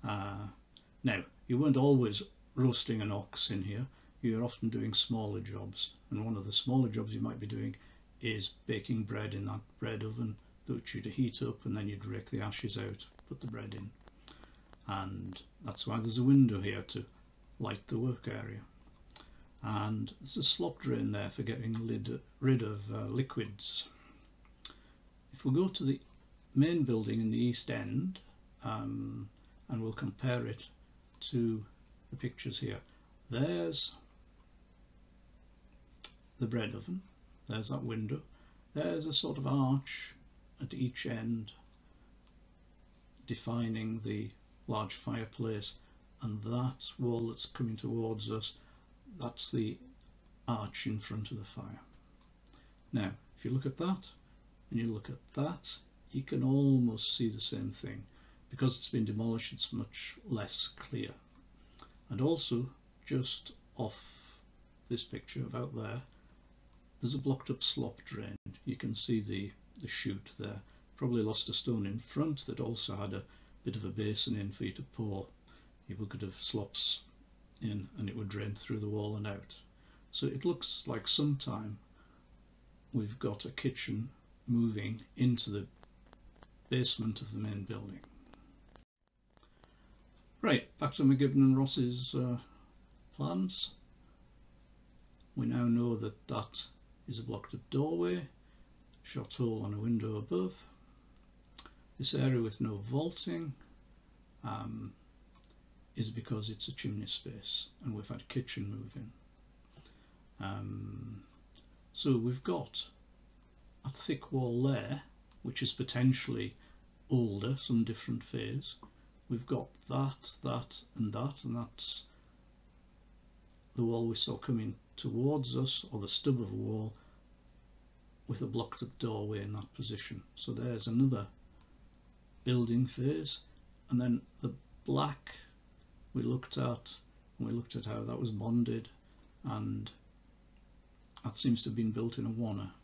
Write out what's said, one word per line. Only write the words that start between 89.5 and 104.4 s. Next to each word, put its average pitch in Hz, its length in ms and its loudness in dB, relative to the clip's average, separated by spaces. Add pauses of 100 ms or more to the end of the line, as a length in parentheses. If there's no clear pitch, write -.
Right, 151 260 4 (120)
back 135 140 0
to 151 100 2
McGibbon 135 320 8
and 135 220 10
Ross's, 127 560 2
uh, 127 240 0 (800)
plans. 185 540 0 (1600)
We 123 120 0
now 120 160 2
know 120 320 6
that 107 320 -6
that 110 360 -4 (440)
is 113 100 -6
a 113 60 -8
blocked 113 320 -6
up 131 60 -8 (100)
doorway, 165 560 2 (760)
shot - 320 -8
hole 113 320 0
on 101 80 -2
a 104 60 -2
window 110 380 2
above. 180 360 0 (1400)
This - 160 0
area 131 280 6
with 110 200 0
no 107 200 0 (100)
vaulting, 165 640 -2 (880)